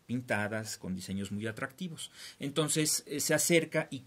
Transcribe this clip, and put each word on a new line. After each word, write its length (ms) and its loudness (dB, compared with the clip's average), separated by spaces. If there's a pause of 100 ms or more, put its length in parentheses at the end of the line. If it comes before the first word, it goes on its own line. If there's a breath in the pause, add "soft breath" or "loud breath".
pintadas 720 -2
con 180 -6
diseños 360 -4
muy 160 -4
atractivos. 640 -8 (280 loud breath)
Entonces, 680 2
eh, 120 -4
se 140 2
acerca 580 4
y 160 -6